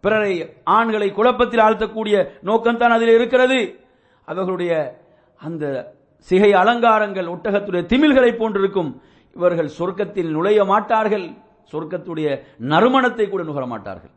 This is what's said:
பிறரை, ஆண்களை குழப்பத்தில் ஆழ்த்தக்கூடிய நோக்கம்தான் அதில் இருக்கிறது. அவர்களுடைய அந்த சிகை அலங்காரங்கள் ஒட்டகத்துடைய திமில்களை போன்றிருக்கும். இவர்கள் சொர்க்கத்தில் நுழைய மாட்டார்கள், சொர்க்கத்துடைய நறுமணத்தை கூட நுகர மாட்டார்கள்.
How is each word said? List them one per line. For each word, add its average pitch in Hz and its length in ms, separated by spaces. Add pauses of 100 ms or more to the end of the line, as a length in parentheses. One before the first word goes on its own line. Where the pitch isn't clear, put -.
பிறரை, 208 280 (320)
ஆண்களை 214 460
குழப்பத்தில் 226 560
ஆழ்த்தக்கூடிய 214 500 (280)
நோக்கம்தான் 233 520
அதில் 226 180
இருக்கிறது. 254 460 (680)
அவர்களுடைய 175 440 (680)
அந்த 147 540 (340)
சிகை 202 240
அலங்காரங்கள் 214 760
ஒட்டகத்துடைய 180 600
திமில்களை 262 460
போன்றிருக்கும். 196 580 (460)
இவர்கள் 175 320 (100)
சொர்க்கத்தில் 185 520
நுழைய 196 340
மாட்டார்கள், 208 600 (460)
சொர்க்கத்துடைய 156 560 (300)
நறுமணத்தை 226 720
கூட 180 140
நுகர 143 240
மாட்டார்கள். 98 500